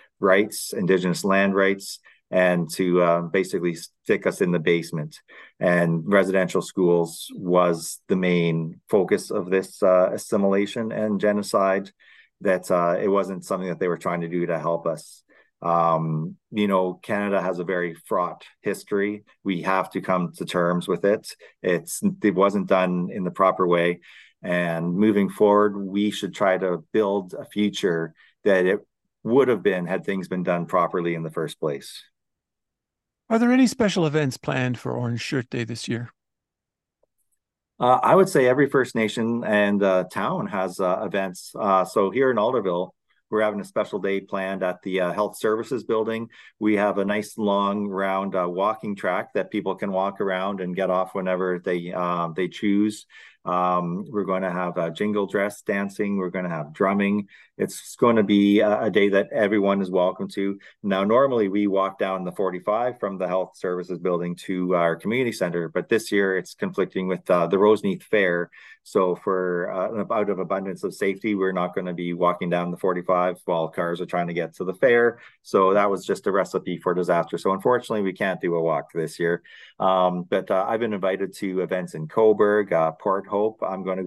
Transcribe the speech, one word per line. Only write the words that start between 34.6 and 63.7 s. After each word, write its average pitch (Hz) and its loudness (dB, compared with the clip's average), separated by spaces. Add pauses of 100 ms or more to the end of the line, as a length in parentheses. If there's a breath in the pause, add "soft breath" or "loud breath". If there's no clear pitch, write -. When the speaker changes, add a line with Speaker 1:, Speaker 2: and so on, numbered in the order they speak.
Speaker 2:
for 127 -4
Orange 120 -4
Shirt - -4
Day 120 -4
this 117 -8
year? 120 -6 (1700)
Speaker 1:
Uh, 123 4
I 139 6
would 185 8
say 131 4
every 131 4
First 127 0
Nation 117 -2
and, 101 2
uh, 92 4
town 117 -4
has, 95 -4
uh, 92 0
events. 95 -6
Uh, 95 2
so 98 0
here 131 2
in 120 0
Alderville, 101 0 (400)
we're 107 0
having 104 0
a 92 -8
special 104 -4
day 98 -2
planned 95 -6
at 90 -4
the, 92 -2
uh, 90 0
Health 104 -4
Services 113 -2
Building. 113 -2 (300 loud breath)
We 107 2
have 101 0
a 95 2
nice 104 -4
long 101 0
round, 95 -2
uh, 90 0
walking 101 -2
track 95 -4
that 95 -2
people 95 -4
can 98 -4
walk 98 -2
around 95 -2
and 90 -6
get 92 0
off 92 0
whenever 92 -2
they, 87 -4
uh, 87 -2
they 90 -2
choose. 104 0 (400 loud breath)
Um, 90 -2
we're 101 -2
gonna 92 -2
have, 87 -4
uh, 82 -2
jingle 104 -2
dress 101 -2
dancing. 101 -2
We're 92 -2
gonna 90 -6
have 78 -8
drumming. 101 2 (280 loud breath)
It's - -6
gonna 117 4
be 101 6
a, 107 2
a 110 0
day 101 4
that 98 2
everyone 98 2
is 92 -4
welcome 92 0
to. 98 -4 (240 loud breath)
Now, 98 0
normally 117 4
we 101 0
walk 95 0
down 95 -2
the 90 -6
forty-five 104 -2
from 98 -4
the 90 -4
Health 90 -2
Services 90 -4